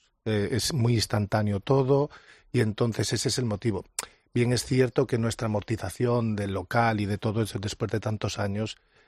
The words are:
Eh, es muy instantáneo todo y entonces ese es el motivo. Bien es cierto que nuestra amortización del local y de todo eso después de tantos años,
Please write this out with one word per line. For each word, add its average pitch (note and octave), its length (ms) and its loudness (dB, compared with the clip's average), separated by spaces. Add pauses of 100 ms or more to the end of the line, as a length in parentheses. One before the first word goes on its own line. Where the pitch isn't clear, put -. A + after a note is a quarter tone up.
(240)
Eh, G#2 280 2
es - 200 0
muy A#2+ 220 2
instantáneo G#2 640 0
todo C#3 480 4 (420)
y A#2+ 100 2
entonces A2 520 0
ese A#2 160 -2
es - 100 -2
el B2+ 60 -2
motivo. G#2 400 -2 (480)
Bien A#2+ 180 2
es B2 140 0
cierto B2+ 420 2
que A#2+ 120 -2
nuestra A2+ 280 -2
amortización A2 920 0
del G2+ 180 -2
local A2 480 0
y G2+ 40 0
de G2 120 -2
todo A2 240 0
eso G#2+ 160 -4
después G2+ 340 -6
de - 80 0
tantos G#2+ 380 -4
años, G2+ 400 -4 (300)